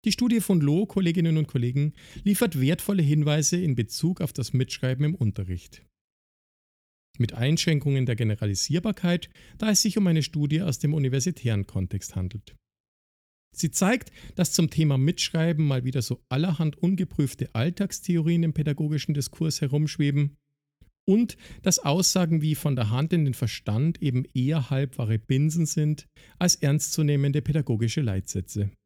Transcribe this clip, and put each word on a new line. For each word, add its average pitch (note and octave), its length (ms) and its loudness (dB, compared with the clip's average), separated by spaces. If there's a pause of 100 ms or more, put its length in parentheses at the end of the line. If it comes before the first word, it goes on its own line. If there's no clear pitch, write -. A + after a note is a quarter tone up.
Die G#3+ 80 2
Studie A#3 280 2
von F3+ 200 2
Loh, D#3 260 2
Kolleginnen E3+ 520 2
und D3+ 100 0
Kollegen, C3+ 460 0 (280)
liefert F#3 380 2
wertvolle E3+ 420 2
Hinweise D3+ 540 2
in E3 180 0
Bezug D#3+ 460 -2
auf E3 120 -4
das - 200 -6
Mitschreiben C3 540 -2
im E3 100 0
Unterricht. F#2+ 680 -4 (1300)
Mit A#2 160 -2
Einschränkungen C#3 720 0
der A#2+ 100 -2
Generalisierbarkeit, A2+ 1120 -2 (280)
da A3 120 0
es G3 120 4
sich A3 160 0
um G3 80 4
eine D#3+ 160 4
Studie D3 400 -2
aus D#3+ 160 -2
dem D3+ 160 0
universitären C3 720 0
Kontext - 500 -6
handelt. F#2 380 -8 (1000)
Sie E3 140 -2
zeigt, G#3+ 400 0 (240)
dass - 180 0
zum E3 160 2
Thema D3 300 2
Mitschreiben D#3+ 680 0
mal C3 200 0
wieder C3 180 -2
so - 260 -6
allerhand D#3 480 -2
ungeprüfte F3 800 -2
Alltagstheorien E3+ 880 0
im D#3+ 100 2
pädagogischen D3+ 600 -2
Diskurs D3 460 -4
herumschweben C#3+ 760 0 (680)
und A3 300 2 (260)
dass F#3 160 2
Aussagen E3 640 2
wie D#3 140 0
„von C#3+ 180 -2
der A2+ 160 -2
Hand C#3 220 0
in E3 120 4
den C3 100 0
Verstand“ B2 680 -2
eben C3 220 0 (100)
eher C3+ 360 0
halbwahre C3 480 -2
Binsen D3+ 480 0
sind D3+ 400 -2 (320)
als F3 180 2
ernstzunehmende C#3+ 840 2
pädagogische A#2+ 580 0
Leitsätze. G2 680 -2 (160)